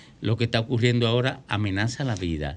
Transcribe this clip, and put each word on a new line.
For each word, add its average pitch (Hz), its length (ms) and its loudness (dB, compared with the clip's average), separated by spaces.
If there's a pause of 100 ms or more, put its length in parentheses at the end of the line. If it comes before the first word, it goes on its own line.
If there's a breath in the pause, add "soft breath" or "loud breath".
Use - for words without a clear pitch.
(220 soft breath)
Lo 113 160 0
que 117 80 0
está 113 160 2
ocurriendo 120 460 2
ahora 123 400 0
amenaza 107 560 -2
la 120 120 -2
vida. 78 420 -4